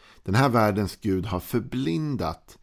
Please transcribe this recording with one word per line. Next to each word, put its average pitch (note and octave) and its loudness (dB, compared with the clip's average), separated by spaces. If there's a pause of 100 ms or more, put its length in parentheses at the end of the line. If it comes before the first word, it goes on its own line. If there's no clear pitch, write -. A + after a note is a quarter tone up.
(220)
Den F#2+ -2
här C3+ 6
världens G#2+ 2
Gud F#2+ -2
har F2+ -4
förblindat C3 -4